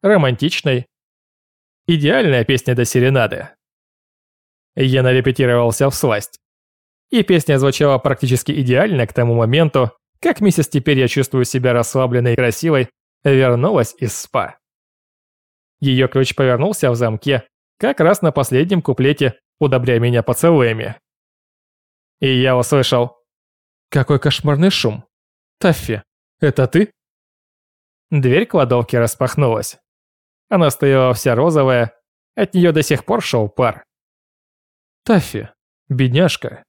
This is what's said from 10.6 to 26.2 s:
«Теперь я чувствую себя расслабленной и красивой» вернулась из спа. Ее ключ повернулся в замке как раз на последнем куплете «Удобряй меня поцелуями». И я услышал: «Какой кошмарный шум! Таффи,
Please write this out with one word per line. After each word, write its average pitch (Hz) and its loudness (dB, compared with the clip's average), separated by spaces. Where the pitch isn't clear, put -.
«Теперь 139 0
я 127 2
чувствую 127 -2
себя 127 -2
расслабленной 120 0
и - 0
красивой» 127 0
вернулась 135 2
из 120 -6
спа. - -8
Ее 131 0
ключ 131 -2
повернулся 135 0
в 120 -2
замке 120 -4
как - -4
раз 170 0
на 165 0
последнем 156 -2
куплете 135 -2
«Удобряй 127 0
меня 120 0
поцелуями». 120 0
И 135 0
я 127 2
услышал: 123 0
«Какой 139 0
кошмарный 147 0
шум! - -4
Таффи, 120 -2